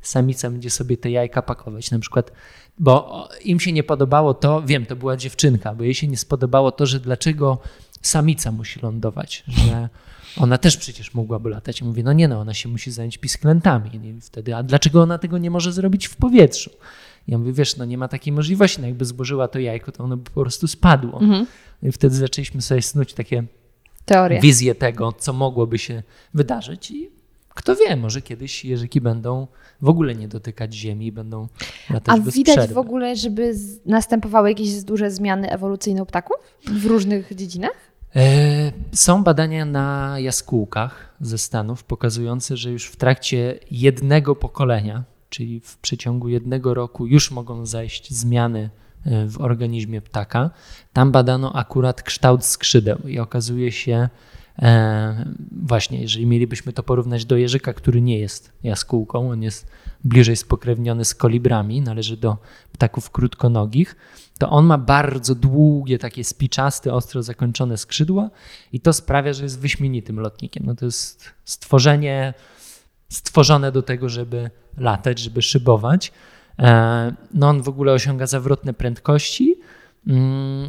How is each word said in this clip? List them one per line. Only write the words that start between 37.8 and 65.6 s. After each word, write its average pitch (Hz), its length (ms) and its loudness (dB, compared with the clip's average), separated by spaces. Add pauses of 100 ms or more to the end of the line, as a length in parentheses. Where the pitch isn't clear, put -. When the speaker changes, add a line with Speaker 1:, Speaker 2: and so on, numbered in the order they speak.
Speaker 1:
E, 147 560 4 (200)
są 190 320 4
badania 156 400 2
na 139 540 -4
jaskółkach 123 1040 -4
ze 113 180 -6
Stanów 113 460 -6
pokazujące, 120 720 -4
że 120 140 -8
już 120 160 -8
w - 100 -20
trakcie 127 640 0 (120)
jednego 139 640 4
pokolenia, 117 680 -2 (260)
czyli 117 300 -10
w - 180 -20
przeciągu 120 500 -4
jednego 123 460 -2
roku 120 320 -6
już 143 240 6
mogą 120 360 -10
zajść 113 480 -10
zmiany, 117 560 0 (360)
e, 110 200 0
w 107 140 -10
organizmie 117 640 -4
ptaka. 117 480 -4 (420)
Tam 131 200 4
badano 127 400 2
akurat 127 500 -2
kształt 127 420 2
skrzydeł - 540 0 (100)
i 135 100 -6
okazuje 120 540 -4
się, 120 360 -2 (500)
e, 110 640 4 (380)
właśnie, 123 400 -2
jeżeli 113 240 -2
mielibyśmy 120 460 0
to 120 100 -6
porównać 120 420 -2
do 123 120 2
jeżyka, 123 360 0
który 120 280 0
nie 120 180 2
jest - 340 -8 (100)
jaskółką, 120 680 -4
on 113 120 -6
jest 110 240 -8 (380)
bliżej 117 320 6
spokrewniony 120 680 -2
z - 100 -4
kolibrami, 120 680 0
należy 113 360 -6
do 110 200 -2 (360)
ptaków - 380 -2
krótkonogich, 120 840 0 (420)
to - 120 0
on 151 160 6
ma 156 120 6
bardzo 131 560 0
długie, 135 640 2